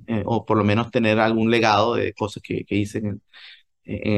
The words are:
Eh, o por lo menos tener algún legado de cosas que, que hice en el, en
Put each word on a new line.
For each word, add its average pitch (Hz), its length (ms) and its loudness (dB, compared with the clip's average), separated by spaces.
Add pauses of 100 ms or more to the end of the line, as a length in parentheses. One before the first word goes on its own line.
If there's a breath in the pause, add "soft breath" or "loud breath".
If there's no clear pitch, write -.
Eh, 110 200 -4
o 110 200 -2
por 113 120 0
lo 101 60 2
menos 113 260 2
tener 110 300 2
algún 110 300 2
legado 113 440 2
de 101 200 -4
cosas - 280 -8
que, 104 220 -8
que 104 120 -4
hice 104 220 -4
en 110 100 -6
el, 101 120 -8 (640 loud breath)
en 104 340 -4